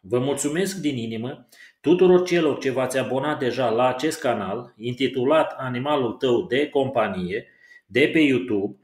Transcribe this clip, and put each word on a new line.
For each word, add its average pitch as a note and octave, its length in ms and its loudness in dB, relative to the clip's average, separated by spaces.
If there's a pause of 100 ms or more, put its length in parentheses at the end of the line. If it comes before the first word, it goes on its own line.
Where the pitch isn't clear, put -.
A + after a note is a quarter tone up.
Vă G2+ 180 -2
mulțumesc D3+ 580 -2
din D3 200 -4
inimă A2+ 520 -8 (320)
tuturor F3+ 440 6
celor D#3+ 340 0
ce C3+ 120 -2
v-ați B2+ 280 -2
abonat C3+ 400 -2
deja B2 320 0
la B2 180 2
acest D#3 320 -2
canal, A2 560 -4
intitulat B2 840 0
Animalul B2+ 540 -2
tău A#2+ 300 0
de C#3 260 -2
companie, G#2+ 800 -2 (400)
de C3 260 2
pe E3 60 2
YouTube. A#2 640 0